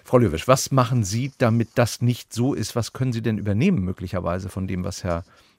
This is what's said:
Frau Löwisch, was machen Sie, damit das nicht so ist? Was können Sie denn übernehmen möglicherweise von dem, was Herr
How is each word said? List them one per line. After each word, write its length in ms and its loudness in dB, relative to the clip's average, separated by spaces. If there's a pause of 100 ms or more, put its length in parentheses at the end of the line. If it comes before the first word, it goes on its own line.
Frau 160 4
Löwisch, 280 2
was 220 2
machen 340 2
Sie, 360 -4
damit 340 2
das 300 0
nicht 280 0
so 220 0
ist? 220 -4
Was 180 -2
können 180 -2
Sie 120 -4
denn 160 0
übernehmen 440 2
möglicherweise 640 -4
von 180 -4
dem, 160 -4
was 200 -8
Herr 200 -2 (360)